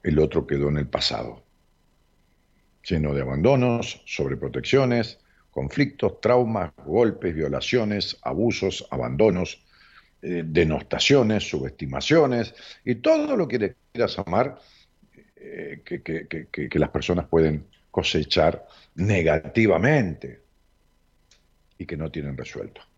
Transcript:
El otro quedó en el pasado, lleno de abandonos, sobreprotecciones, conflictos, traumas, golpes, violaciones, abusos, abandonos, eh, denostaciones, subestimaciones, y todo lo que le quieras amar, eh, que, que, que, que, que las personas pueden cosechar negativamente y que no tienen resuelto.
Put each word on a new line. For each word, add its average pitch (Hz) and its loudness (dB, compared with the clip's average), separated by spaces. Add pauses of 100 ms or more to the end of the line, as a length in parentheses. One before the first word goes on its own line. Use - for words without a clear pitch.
El 78 2
otro 76 2
quedó 71 0
en 73 0
el 71 -2
pasado, - -4 (1400)
lleno 76 0
de 69 -2
abandonos, 117 0
sobreprotecciones, 117 0 (320)
conflictos, 120 -2
traumas, 110 2 (140)
golpes, 92 2
violaciones, 90 -2
abusos, 95 -2
abandonos, 82 0 (560)
eh, 87 -4
denostaciones, 87 2
subestimaciones, 101 0 (300)
y 123 0
todo 302 2
lo 180 0
que 123 -2
le 104 -2 (160)
quieras 113 -2
amar, 110 0 (760)
eh, - -14
que, 170 -8
que, - -8
que, 82 -10
que, 76 -8
que 76 -2
las 76 0
personas 87 -2
pueden 78 2 (240)
cosechar - 0 (280)
negativamente 90 2 (1300)
y 92 -10
que 85 -8
no 78 -6
tienen 71 -8
resuelto. - -12 (180)